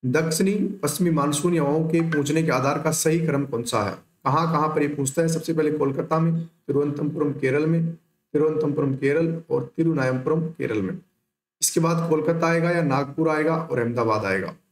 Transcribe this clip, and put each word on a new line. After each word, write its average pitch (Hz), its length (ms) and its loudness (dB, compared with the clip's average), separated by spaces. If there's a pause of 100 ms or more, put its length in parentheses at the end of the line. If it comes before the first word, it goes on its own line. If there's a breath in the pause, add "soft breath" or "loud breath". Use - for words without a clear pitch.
दक्षिणी 165 800 0
पश्चिमी 170 260 0
मानसून 156 480 0
हवाओं 156 300 0
के 165 140 2
पहुंचने 156 420 0
के 160 80 0
आधार 135 300 0
का 156 100 0
सही 160 280 2
क्रम 143 260 0
कौन 117 180 -6
सा 110 200 0
है? 92 140 -4 (280)
कहाँ 160 260 2
कहाँ 156 160 2
पर 156 140 0
ये 143 60 2
पहुंचता 143 340 -2
है? 165 60 2
सबसे 160 260 -2
पहले 151 180 2
कोलकाता 151 480 0
में, 165 260 0
तिरुवनंतपुरम 147 880 -2
केरल 139 340 0
में, 165 280 0
तिरुवनंतपुरम 147 1000 -2
केरल 160 460 0 (100)
और 131 260 -2
तिरुनायमपुरम 151 640 0
केरल 131 400 -4
में। 92 160 -4 (640)
इसके - 180 0
बाद 165 300 0
कोलकाता 165 380 2
आएगा 170 240 2
या 170 120 2
नागपुर 139 460 0
आएगा 156 260 2
और 160 240 -2
अहमदाबाद 117 460 0
आएगा। 95 300 -2 (160)